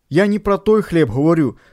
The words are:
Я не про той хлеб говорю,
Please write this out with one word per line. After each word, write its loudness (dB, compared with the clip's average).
Я 2
не -2
про -2
той 0
хлеб 0
говорю, 0